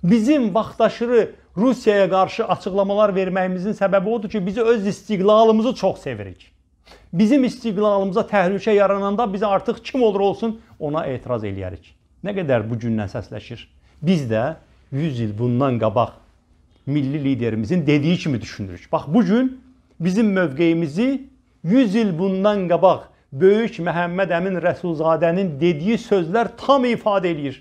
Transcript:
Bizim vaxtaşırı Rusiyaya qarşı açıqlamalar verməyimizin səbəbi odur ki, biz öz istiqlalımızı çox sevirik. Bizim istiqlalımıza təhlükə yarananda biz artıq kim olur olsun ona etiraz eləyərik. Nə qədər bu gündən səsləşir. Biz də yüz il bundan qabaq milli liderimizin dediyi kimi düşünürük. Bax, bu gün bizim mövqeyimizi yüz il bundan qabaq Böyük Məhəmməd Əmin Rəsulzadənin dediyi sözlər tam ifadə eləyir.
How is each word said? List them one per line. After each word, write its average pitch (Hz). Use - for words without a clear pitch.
Bizim 226
vaxtaşırı 226
Rusiyaya 208
qarşı 190
açıqlamalar 196
verməyimizin 185
səbəbi 196
odur 214
ki, 202
biz 196
öz 226
istiqlalımızı 214
çox -
sevirik. 104
Bizim 220
istiqlalımıza 202
təhlükə 202
yarananda 202
biz 202
artıq 202
kim 254
olur 202
olsun 220
ona 156
etiraz 123
eləyərik. 95
Nə 202
qədər 127
bu 120
gündən 110
səsləşir. 113
Biz 151
də 123
yüz 135
il 104
bundan 123
qabaq 110
milli 143
liderimizin 117
dediyi 151
kimi 131
düşünürük. -
Bax, 156
bu 190
gün 254
bizim 190
mövqeyimizi 170
yüz 208
il 202
bundan 190
qabaq 165
Böyük 196
Məhəmməd 175
Əmin 175
Rəsulzadənin 165
dediyi 175
sözlər 190
tam 269
ifadə 202
eləyir. 147